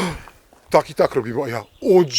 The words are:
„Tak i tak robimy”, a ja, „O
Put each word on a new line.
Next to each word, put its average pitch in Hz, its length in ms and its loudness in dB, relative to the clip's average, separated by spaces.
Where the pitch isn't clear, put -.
„Tak 156 200 2
i 156 60 -16
tak - 200 0
robimy”, 120 280 -4
a 135 40 -6
ja, 117 120 -6
„O 185 420 2